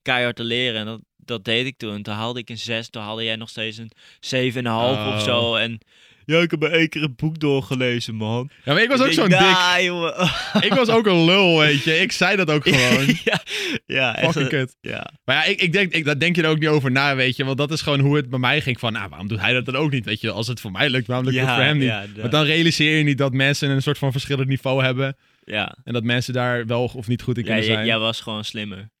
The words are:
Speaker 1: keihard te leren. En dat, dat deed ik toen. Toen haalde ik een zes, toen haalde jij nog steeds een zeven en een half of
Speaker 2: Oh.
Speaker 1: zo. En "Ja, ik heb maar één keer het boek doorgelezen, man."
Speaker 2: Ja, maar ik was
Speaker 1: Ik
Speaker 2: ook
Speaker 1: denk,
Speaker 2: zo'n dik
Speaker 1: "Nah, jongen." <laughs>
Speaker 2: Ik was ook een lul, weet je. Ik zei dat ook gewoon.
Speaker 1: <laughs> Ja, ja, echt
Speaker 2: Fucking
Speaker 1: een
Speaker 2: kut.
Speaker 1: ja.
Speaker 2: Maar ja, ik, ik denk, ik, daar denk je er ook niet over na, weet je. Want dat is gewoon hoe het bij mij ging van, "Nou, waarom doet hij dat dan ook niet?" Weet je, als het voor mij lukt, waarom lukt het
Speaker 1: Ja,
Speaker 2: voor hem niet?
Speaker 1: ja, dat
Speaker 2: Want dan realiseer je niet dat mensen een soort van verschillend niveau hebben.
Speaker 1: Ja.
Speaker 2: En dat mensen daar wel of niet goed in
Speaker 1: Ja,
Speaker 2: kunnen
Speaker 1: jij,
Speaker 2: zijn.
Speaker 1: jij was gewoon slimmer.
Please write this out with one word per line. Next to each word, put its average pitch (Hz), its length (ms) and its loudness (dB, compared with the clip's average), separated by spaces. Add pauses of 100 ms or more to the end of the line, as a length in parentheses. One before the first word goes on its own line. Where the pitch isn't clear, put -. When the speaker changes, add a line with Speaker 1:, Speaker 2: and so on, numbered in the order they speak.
Speaker 1:
keihard 123 340 -2
te 120 80 -10
leren. 117 360 -2
En 107 60 -6
dat, 110 160 -10 (160)
dat 110 280 -10
deed 117 200 0
ik 135 120 -8
toen. 104 240 -8
Toen 104 120 -8
haalde 113 260 -6
ik 113 100 -14
een 117 80 -12
zes, 117 320 -6
toen 117 120 -12
haalde 110 220 -8
jij 113 120 -2
nog 113 140 -14
steeds 110 280 -8
een 113 140 -14 (280)
zeven 127 400 -2
en 123 120 -4
een 113 60 0
half 120 300 0
of 104 60 -2
Speaker 2:
Oh. 107 60 -2
Speaker 1:
zo. 117 360 0
En 110 240 -2 (460)
"Ja, 156 140 2
ik 170 120 2
heb 160 80 -2
maar 151 120 0
één 165 180 2
keer 156 120 -6
het 143 140 -4
boek 160 240 -4
doorgelezen, 127 760 -2
man." 113 340 -4 (160)
Speaker 2:
Ja, - 80 0
maar 180 80 4
ik 233 80 4
was 262 100 2
Speaker 1:
Ik 262 80 4
Speaker 2:
ook - 80 2
Speaker 1:
denk, 208 160 4
Speaker 2:
zo'n 185 80 6
dik - 0 - (180)
Speaker 1:
"Nah, 180 260 4
jongen." 175 300 -2 (280)
<laughs> 196 280 0
Speaker 2:
Ik - 40 2
was 240 160 4
ook 226 160 4
een 175 200 6
lul, 175 340 6
weet 147 240 4
je. 160 160 2
Ik 190 120 0
zei 190 240 2
dat 180 160 0
ook 147 120 2
gewoon. 131 420 4
Speaker 1:
<laughs> 160 180 2
Ja, 208 180 0 (440)
ja, 127 300 -2
echt - 80 -2 (100)
Speaker 2:
Fucking 151 100 0
Speaker 1:
een 131 60 -2 (160)
Speaker 2:
kut. - 160 -20
Speaker 1:
ja. - 300 -10 (140)
Speaker 2:
Maar 131 100 0
ja, 151 80 0
ik, 185 180 0
ik 185 100 2
denk, 190 220 0
ik, 160 120 -2
daar 143 140 0
denk 165 160 0
je 165 80 2
er 156 60 2
ook 156 100 2
niet 156 100 0
over 139 220 2
na, 139 240 2
weet 127 200 0
je. 139 100 -4
Want 135 120 -2
dat 147 140 -2
is 160 100 -4
gewoon 143 180 0
hoe 143 160 4
het 139 140 0
bij 131 100 -4
mij 127 220 2
ging 123 180 -4
van, 113 140 -2
"Nou, 101 160 -8
waarom 78 180 -12
doet 113 120 -4
hij 104 140 2
dat 127 120 0
dan 131 100 -6
ook 147 160 0
niet?" 127 140 -2
Weet 104 160 -4
je, 110 100 -2
als 113 160 -4
het 123 120 -6
voor 104 120 -10
mij 110 180 0
lukt, 123 180 -2
waarom 127 180 -2
lukt 131 140 0
het 131 80 0
Speaker 1:
Ja, 127 80 0
Speaker 2:
voor 135 80 2
hem 151 140 2
niet? 135 100 2
Speaker 1:
ja, 107 140 -2
dat 101 160 -14
Speaker 2:
Want 113 140 -4
dan 151 120 2
realiseer 156 540 2
je 156 60 2
niet 143 140 2
dat 135 160 0
mensen 139 360 2
een 135 120 2
soort 143 160 -2
van 139 140 -2
verschillend 131 360 -2
niveau 131 360 0
hebben. 131 340 0 (280)
Speaker 1:
Ja. 104 380 -6
Speaker 2:
En - 100 -8
dat 120 100 -2
mensen 123 300 0
daar 123 320 -2
wel 120 300 -2
of 120 120 -10
niet 120 140 -2
goed 120 160 0
in 120 60 -2
Speaker 1:
Ja, - 60 -6
Speaker 2:
kunnen 110 160 2
Speaker 1:
jij, 110 100 2
Speaker 2:
zijn. 107 120 -2
Speaker 1:
jij 113 100 2
was 110 240 -2
gewoon 107 220 -8
slimmer. 104 460 -10 (100)